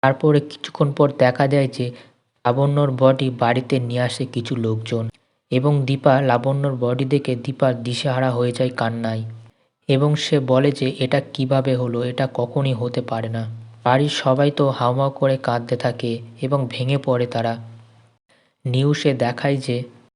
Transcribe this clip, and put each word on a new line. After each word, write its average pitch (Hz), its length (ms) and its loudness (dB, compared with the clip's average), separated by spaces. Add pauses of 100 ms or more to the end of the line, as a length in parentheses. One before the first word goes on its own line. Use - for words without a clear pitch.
তারপরে 143 360 4
কিছুক্ষণ - 520 -4
পর 143 160 4 (120)
দেখা 127 280 4
যায় 135 220 2
যে 127 160 -6 (600)
লাবণ্যর 143 460 2
বডি 131 380 4
বাড়িতে 123 500 0
নিয়ে 120 240 -2
আসে 123 220 -4
কিছু 123 300 -6
লোকজন 113 480 -2 (480)
এবং 131 220 2 (120)
দীপা 135 360 4
লাবণ্যর 135 540 0
বডি 123 300 -2
দেখে 135 300 0
দীপা 131 380 -2
দিশেহারা 123 560 -2
হয়ে 123 220 0
যায় 123 240 -2
কান্নায় 113 480 -2 (680)
এবং 143 260 4
সে 156 240 0
বলে 131 320 4
যে, 139 160 -2 (120)
"এটা 131 220 2
কিভাবে 135 540 0
হলো? 120 280 -2
এটা 127 300 -2
কখনই 131 400 -2
হতে 123 280 -4
পারে 113 280 -4
না।" 113 140 -4 (400)
বাড়ির 139 340 4
সবাই 135 340 4
তো 143 180 2
হাউমাউ 127 400 0
করে 135 280 0
কাঁদতে 120 380 -2
থাকে 120 360 -4 (300)
এবং 139 180 0 (100)
ভেঙে 131 280 -2
পড়ে 123 300 0
তারা। 117 260 -2 (1120)
নিউজে 139 480 2
দেখায় 123 440 0
যে 127 200 -4 (380)